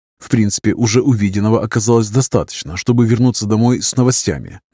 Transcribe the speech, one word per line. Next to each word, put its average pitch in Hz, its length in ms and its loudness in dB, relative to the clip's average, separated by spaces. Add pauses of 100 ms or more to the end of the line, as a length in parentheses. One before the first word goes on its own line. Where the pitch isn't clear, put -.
(180)
В - 120 -20
принципе, 107 440 -2
уже 110 260 0
увиденного 104 640 0
оказалось 113 480 0
достаточно, 101 640 -2
чтобы 120 300 2
вернуться 117 400 2
домой 113 340 2
с - 160 -4
новостями. 90 640 -2 (140)